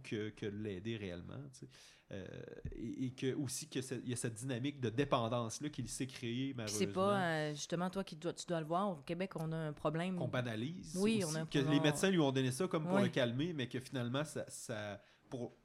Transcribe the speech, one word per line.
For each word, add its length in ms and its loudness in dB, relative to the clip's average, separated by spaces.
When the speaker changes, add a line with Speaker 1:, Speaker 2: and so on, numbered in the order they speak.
Speaker 1:
que, 260 -4
que 160 -8
l'aider 520 -4
réellement, 440 -8
tu 60 -18
sais. 80 -12
Euh, 160 -8
et, 320 -4
et 80 -4
que 180 0
aussi 340 -4
que 140 -2
c'est, 220 -6
il 60 -4
y 40 0
a 20 0
cette 200 -2
dynamique 440 -4
de 120 0
dépendance-là 800 0
qu'il 200 -6
s'est 160 -4
créée, 480 -4
Speaker 2:
Puis 140 -4
c'est 180 0
Speaker 1:
malheureusement. 80 -2
Speaker 2:
pas, 300 4
euh, 320 2
justement, 340 -2
toi 140 -4
qui 120 -10
dois, 180 -4
tu 120 -10
dois 140 0
le 80 -4
voir, 240 2
au 60 -4
Québec, 400 -4
on 140 -2
a 60 0
un 160 -2
problème. 440 0
Speaker 1:
Qu'on 100 0
banalise 720 -2
Speaker 2:
Oui, 240 4
Speaker 1:
aussi, 100 2
Speaker 2:
on 20 -2
a 60 0
un 60 -2
Speaker 1:
que 100 2
Speaker 2:
problème. 140 6
Speaker 1:
les 80 8
médecins 320 6
lui 80 8
ont 120 8
donné 200 4
ça 160 2
comme 180 2
pour 120 4
Speaker 2:
Oui. 60 8
Speaker 1:
le 60 6
calmer, 440 2
mais 140 -2
que 120 -4
finalement, 440 0
ça, 260 -4
ça, 520 -6
pour 360 -6